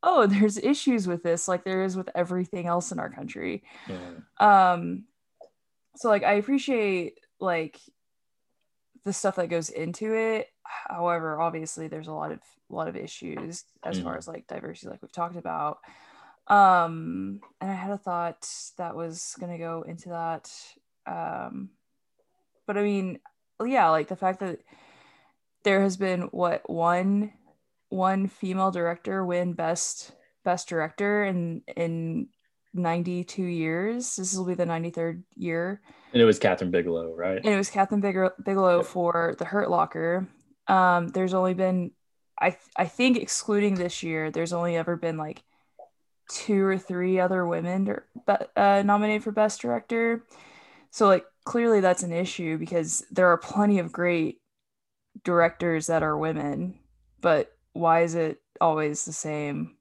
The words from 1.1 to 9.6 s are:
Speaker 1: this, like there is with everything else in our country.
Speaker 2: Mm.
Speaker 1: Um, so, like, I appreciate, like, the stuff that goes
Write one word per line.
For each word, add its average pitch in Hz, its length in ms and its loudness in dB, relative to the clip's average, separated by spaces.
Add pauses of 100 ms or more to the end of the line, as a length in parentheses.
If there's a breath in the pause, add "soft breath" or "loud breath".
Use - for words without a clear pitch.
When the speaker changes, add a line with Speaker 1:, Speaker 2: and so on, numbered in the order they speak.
Speaker 1:
this, 170 240 0
like 180 160 -2
there 190 220 0
is 185 100 -2
with 185 180 -6
everything 180 540 -2
else 175 240 -2
in 170 80 -6
our 156 100 -6
country. - 540 -8 (240 loud breath)
Speaker 2:
Mm. - 580 -6
Speaker 1:
Um, 185 580 4 (920)
so, - 140 -2
like, 202 140 4
I 202 100 4
appreciate, 208 880 0 (200)
like, 170 400 -4 (1300)
the 196 80 -4
stuff - 240 -2
that 175 120 -2
goes 165 200 -2